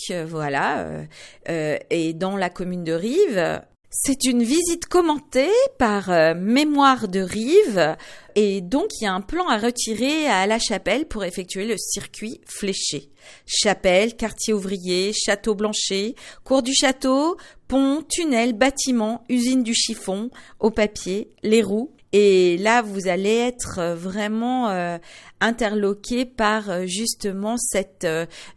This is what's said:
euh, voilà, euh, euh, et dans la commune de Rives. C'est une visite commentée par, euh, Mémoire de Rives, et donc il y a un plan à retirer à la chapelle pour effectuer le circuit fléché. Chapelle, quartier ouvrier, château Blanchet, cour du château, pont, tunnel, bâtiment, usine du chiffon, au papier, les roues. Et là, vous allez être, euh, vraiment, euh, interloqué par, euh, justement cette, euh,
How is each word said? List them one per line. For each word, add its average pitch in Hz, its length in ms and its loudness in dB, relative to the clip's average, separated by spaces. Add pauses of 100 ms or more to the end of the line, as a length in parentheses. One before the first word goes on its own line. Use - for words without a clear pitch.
(120)
euh, 170 160 -6
voilà, 160 500 -2
euh, 151 260 -8 (440)
euh, 156 280 -2 (140)
et 165 220 0
dans 185 240 -4
la 180 140 -2
commune 180 340 -6
de 160 80 -4
Rives. 190 680 0 (360)
C'est - 260 0
une 247 180 2
visite 339 440 0
commentée 302 640 2 (300)
par, 202 320 0
euh, 165 260 6
Mémoire 262 720 4
de 190 120 -2
Rives, 208 760 4 (380)
et 202 260 2
donc 269 280 0 (120)
il 220 40 -4
y - 20 -2
a 190 80 0
un 196 80 -4
plan 339 260 -4
à 240 80 2
retirer 240 680 -2
à 196 200 2
la 220 120 0
chapelle 226 480 -2
pour 202 180 -6
effectuer 185 400 -8
le 220 140 -2
circuit - 680 -10
fléché. - 640 -6 (360)
Chapelle, 196 680 2
quartier - 380 -4
ouvrier, 190 600 -2
château 208 400 -2
Blanchet, 208 600 -4 (300)
cour 269 180 2
du 262 120 -4
château, 269 640 2 (300)
pont, 269 340 2
tunnel, 254 500 0
bâtiment, 240 800 0
usine 254 320 2
du 226 100 -2
chiffon, 220 580 -4 (300)
au 214 100 2
papier, 208 600 -2 (120)
les 220 200 4
roues. 208 320 -4 (180)
Et 185 460 6
là, 220 240 2
vous 196 260 -4
allez 196 280 0
être, 247 420 -4
euh, 170 160 -2
vraiment, 214 760 -2
euh, 175 300 -4 (420)
interloqué 214 840 -2
par, 214 420 -2
euh, 185 180 -4
justement 208 680 -4
cette, 196 480 -4
euh, 165 220 -2 (300)